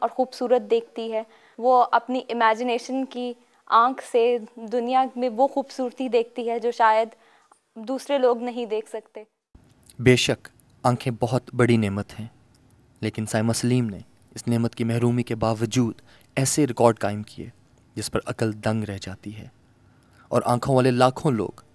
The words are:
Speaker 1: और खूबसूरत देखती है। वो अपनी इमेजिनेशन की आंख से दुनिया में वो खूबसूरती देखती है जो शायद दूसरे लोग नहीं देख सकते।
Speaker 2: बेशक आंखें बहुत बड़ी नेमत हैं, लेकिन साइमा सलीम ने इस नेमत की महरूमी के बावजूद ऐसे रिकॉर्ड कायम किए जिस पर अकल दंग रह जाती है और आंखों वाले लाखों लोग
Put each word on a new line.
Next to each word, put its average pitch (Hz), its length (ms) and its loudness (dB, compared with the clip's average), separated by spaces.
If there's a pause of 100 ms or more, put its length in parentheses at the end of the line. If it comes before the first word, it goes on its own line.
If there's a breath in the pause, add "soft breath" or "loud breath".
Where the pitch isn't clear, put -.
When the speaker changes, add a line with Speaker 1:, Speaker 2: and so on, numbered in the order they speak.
Speaker 1:
और 233 60 -2
खूबसूरत 254 520 0
देखती 226 500 -4
है। 220 140 -4 (340 soft breath)
वो 247 200 4
अपनी 254 400 2
इमेजिनेशन 240 840 0
की 247 300 -8 (360 soft breath)
आंख 247 300 2
से 233 440 0 (140)
दुनिया 247 580 -2
में 247 120 -2
वो 233 180 2
खूबसूरती 262 600 -6
देखती 233 380 -2
है 233 120 -2
जो 233 120 -2
शायद 226 440 2 (600 soft breath)
दूसरे 262 400 -4
लोग 247 240 2
नहीं 240 260 -6
देख 214 200 -6
सकते। 214 380 -14 (760)
Speaker 2:
बेशक 120 360 4 (480)
आंखें 123 300 0
बहुत 123 300 -2 (100)
बड़ी 120 220 4
नेमत 101 340 -2
हैं, 110 200 -14 (720)
लेकिन 110 220 -4
साइमा 113 280 0
सलीम 123 320 2
ने 95 180 -10 (320)
इस - 120 -8
नेमत 117 260 0
की 117 100 -6
महरूमी 120 400 0
के 117 120 -4
बावजूद 110 680 0 (360 soft breath)
ऐसे 139 280 2
रिकॉर्ड 120 320 4
कायम 104 260 -4
किए - 280 -16 (440)
जिस 107 140 -8
पर 110 180 -4
अकल 110 260 -4
दंग 110 300 -2
रह 98 140 -8
जाती 98 340 -14
है 107 200 -18 (800 soft breath)
और 120 120 2
आंखों 120 320 2
वाले 127 160 6
लाखों 127 420 2
लोग - 300 -4 (120)